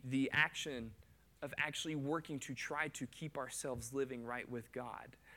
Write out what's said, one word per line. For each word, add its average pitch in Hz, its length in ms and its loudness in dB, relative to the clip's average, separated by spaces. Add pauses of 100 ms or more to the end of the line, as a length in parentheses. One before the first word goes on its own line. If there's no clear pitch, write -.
the 131 260 6
action 143 600 4 (500)
of 139 160 -4
actually 151 380 2
working 147 460 2
to - 120 -6
try 151 360 0
to 135 180 -4
keep 151 320 -6
ourselves 127 560 -4
living 127 320 0
right 120 200 -2
with 120 260 -4
God, 123 440 -6 (200)